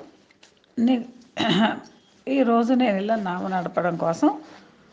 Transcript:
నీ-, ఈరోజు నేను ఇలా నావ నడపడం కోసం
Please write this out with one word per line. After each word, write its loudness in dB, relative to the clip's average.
నీ-, 2
ఈరోజు 2
నేను 2
ఇలా -2
నావ -4
నడపడం -2
కోసం 0